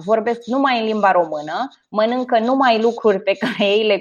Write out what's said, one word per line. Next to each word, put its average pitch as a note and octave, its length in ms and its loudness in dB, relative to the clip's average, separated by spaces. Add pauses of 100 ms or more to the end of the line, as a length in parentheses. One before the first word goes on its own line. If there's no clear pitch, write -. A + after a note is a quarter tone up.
vorbesc A3 400 -2
numai B3+ 360 -2
în A3 40 -4
limba G#3 260 2
română, E3+ 580 -2 (200)
mănâncă A#3+ 500 0
numai A#3+ 420 2
lucruri A3 400 0
pe G3 180 -2
care G#3 320 -2
ei A3 160 2
le G3+ 140 2